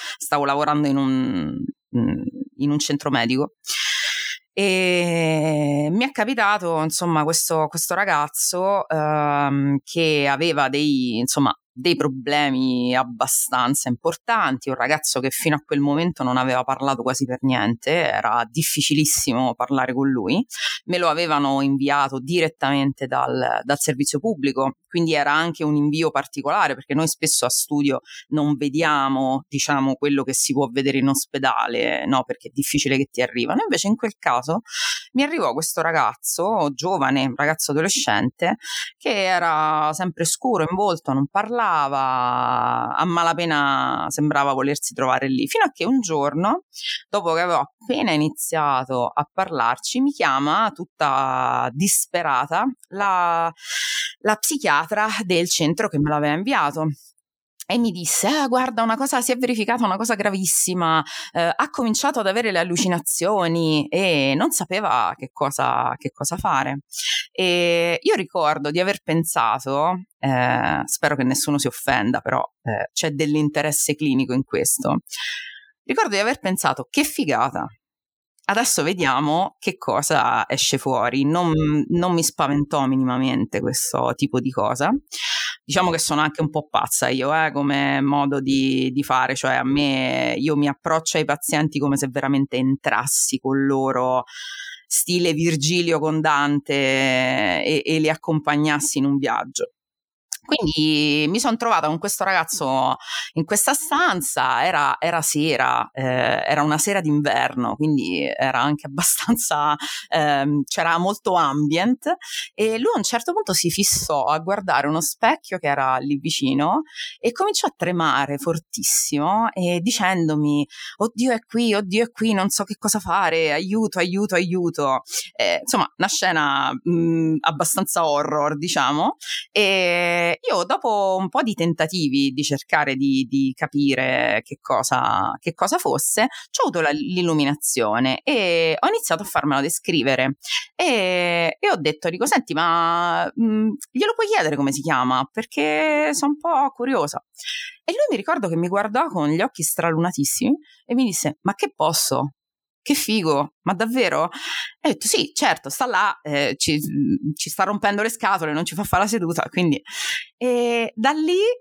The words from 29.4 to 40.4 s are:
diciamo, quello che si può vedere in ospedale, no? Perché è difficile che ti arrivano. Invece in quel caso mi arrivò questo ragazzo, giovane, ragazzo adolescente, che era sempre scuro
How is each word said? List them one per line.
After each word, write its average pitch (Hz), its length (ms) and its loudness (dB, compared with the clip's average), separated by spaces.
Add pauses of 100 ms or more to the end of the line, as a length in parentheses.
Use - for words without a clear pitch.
diciamo, 135 480 0
quello 143 280 0
che 131 100 -6
si - 180 0
può 135 180 0
vedere 135 280 0
in 135 100 4
ospedale, 117 960 0
no? 127 180 0
Perché - 260 -10
è - 20 -20
difficile 139 460 -2
che 139 120 0
ti - 120 -4
arrivano. 123 420 -2
Invece 277 240 -4
in 214 80 2
quel 220 240 -6
caso 143 420 -2 (520)
mi 262 100 2
arrivò 269 300 -2
questo 156 280 -4
ragazzo, 160 920 0
giovane, 135 640 0
ragazzo 151 360 -2
adolescente, 156 840 0 (400)
che 202 280 -2
era 156 680 2
sempre 170 320 -4
scuro 196 440 0